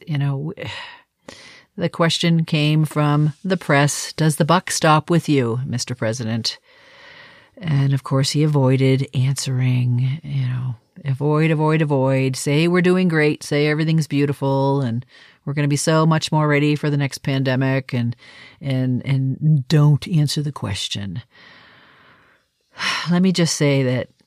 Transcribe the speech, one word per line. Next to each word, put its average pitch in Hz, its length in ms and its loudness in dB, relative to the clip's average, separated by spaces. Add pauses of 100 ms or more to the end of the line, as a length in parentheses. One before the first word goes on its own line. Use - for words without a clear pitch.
you 151 140 -4
know, 139 360 -4
w-, - 140 -12 (520)
<sighs> - 540 -20
the 175 140 -4
question 165 560 0
came 156 400 2
from 147 480 0 (100)
the 185 140 -2
press, 143 560 0
"Does 156 220 2
the 160 100 0
buck 170 240 2
stop 156 400 2
with 170 180 2
you, 127 380 0
Mister 123 300 -6
President?" 113 640 -4 (960)
And 139 360 0
of 135 100 -2
course, 135 260 0
he 147 140 0
avoided 135 720 2
answering, 127 1040 0
you 139 260 -4
know, 123 280 -6 (280)
"Avoid, 151 460 0
avoid, 156 320 2
avoid, 131 540 0
say 147 320 0
we're 180 140 2
doing 185 260 2
great, 151 340 2
say 147 240 0
everything's 156 420 0
beautiful." 139 760 0
And 120 220 -4 (400)
we're 143 100 -6
gonna 147 140 -2
be 147 80 0
so 160 300 2
much 156 260 2
more 151 160 2
ready 147 280 2
for 151 140 -4
the 147 80 0
next 139 220 -4
pandemic, 135 720 -2
and, 120 220 -2 (460)
and, 131 440 -2
and 135 600 0
don't 147 400 4
answer 151 340 0
the 147 100 -6
question. 101 680 -8 (1500)
<sighs> - 360 -6
Let 175 100 4
me 190 100 4
just 170 240 0
say 139 280 2
that 127 260 -2 (180)